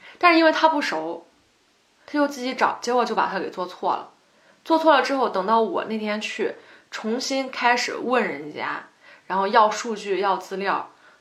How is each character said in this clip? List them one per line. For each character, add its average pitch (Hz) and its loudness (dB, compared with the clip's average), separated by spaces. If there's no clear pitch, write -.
但 349 6
是 320 6
因 330 6
为 311 6
他 311 4
不 294 0
熟， 160 -6
他 - -10
就 294 2
自 285 -6
己 247 -4
找， - 0
结 240 -2
果 240 4
就 220 -4
把 - 0
他 185 -4
给 160 -6
做 180 -8
错 175 -4
了。 - -6
做 320 2
错 320 4
了 262 6
之 277 -2
后， 247 0
等 190 -2
到 226 4
我 208 0
那 220 -6
天 214 -4
去 - -4
重 220 -4
新 269 -4
开 240 2
始 - -4
问 240 0
人 151 -6
家， 147 -8
然 185 -2
后 196 0
要 214 6
数 220 -6
据、 190 -4
要 196 2
资 - -10
料， 190 -4